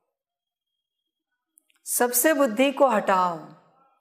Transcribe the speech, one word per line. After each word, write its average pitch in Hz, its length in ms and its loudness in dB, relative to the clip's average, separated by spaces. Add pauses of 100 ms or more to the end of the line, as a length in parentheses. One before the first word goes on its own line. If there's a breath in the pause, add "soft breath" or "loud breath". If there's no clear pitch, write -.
(1800)
सबसे 247 500 0
बुद्धि 269 380 0
को 269 160 2
हटाओ, 185 680 -2 (460)